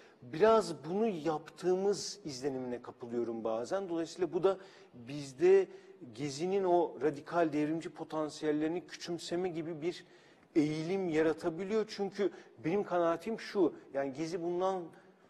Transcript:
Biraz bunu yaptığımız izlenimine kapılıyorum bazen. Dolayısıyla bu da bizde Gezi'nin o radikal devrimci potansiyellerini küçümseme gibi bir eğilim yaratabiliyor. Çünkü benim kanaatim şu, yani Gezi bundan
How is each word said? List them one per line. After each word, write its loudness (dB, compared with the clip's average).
Biraz 4
bunu 2
yaptığımız 0
izlenimine -4
kapılıyorum -4
bazen. -2
Dolayısıyla -2
bu 0
da 4
bizde 4
Gezi'nin 0
o 4
radikal 2
devrimci 0
potansiyellerini -2
küçümseme -4
gibi -8
bir -6
eğilim 2
yaratabiliyor. 0
Çünkü -2
benim 2
kanaatim 0
şu, 2
yani -2
Gezi -4
bundan 0